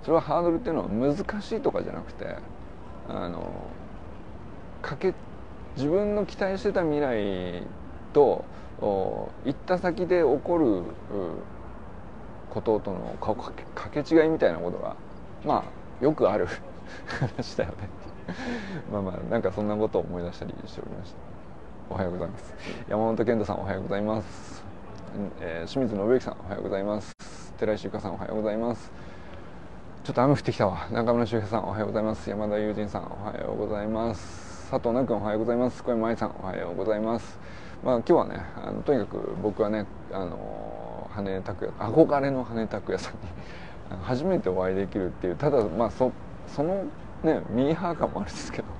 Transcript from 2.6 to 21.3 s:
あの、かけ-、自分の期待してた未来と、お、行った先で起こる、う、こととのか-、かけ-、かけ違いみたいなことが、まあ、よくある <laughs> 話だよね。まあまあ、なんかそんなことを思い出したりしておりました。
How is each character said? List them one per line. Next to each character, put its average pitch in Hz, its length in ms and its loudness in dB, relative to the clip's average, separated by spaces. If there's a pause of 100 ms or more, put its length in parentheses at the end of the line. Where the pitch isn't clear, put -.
あ 92 180 -4
の、 85 160 -4 (1400)
か - 160 -4
け-、 185 180 2 (600)
自 143 140 2
分 208 260 4
の 208 120 2
期 - 100 -10
待 190 220 0
し - 40 -8
て 208 80 2
た 185 120 4
未 151 160 4
来 98 640 0 (500)
と、 127 320 10 (340)
お、 95 500 0 (160)
行 139 100 2
っ - 100 -12
た 180 140 4
先 180 260 2
で 180 160 6
起 143 180 8
こ 175 200 2
る、 113 180 8
う、 87 60 -2 (1700)
こ 110 100 -4
と 107 180 6
と 101 140 -2
の 110 260 -4
か-、 107 160 0
か - 160 -8
け-、 - 120 -10 (100)
か - 160 -6
け 151 120 0
違 160 260 8
い - 20 6
み 160 80 4
た 110 100 6
い 85 60 6
な 80 60 -2
こ 87 100 -2
と - 80 -4
が、 - 180 -4 (480)
ま 135 200 2 (380)
あ、 - 20 2
よ 147 80 8
く 117 180 6
あ 104 80 4
る 90 100 4 (340)
<laughs> - 280 -12 (100)
話 - 360 -2
だ - 80 2
よ - 80 -2
ね。 - 180 -8 (1000)
ま 104 80 0
あ - 20 0
ま 95 120 -2
あ、 - 180 -4
な 117 80 2
ん - 20 0
か 92 100 2
そ 107 120 -2
ん 104 40 2
な 104 80 0
こ 107 120 2
と - 100 2
を 87 40 6
思 82 180 -4
い 85 40 -4
出 87 100 -4
し - 60 -12
た - 60 -6
り - 80 -6 (140)
し - 60 -12
て - 80 -10
お - 40 -10
り - 60 -10
ま - 120 -8
し - 100 -12
た。 - 40 -12 (720)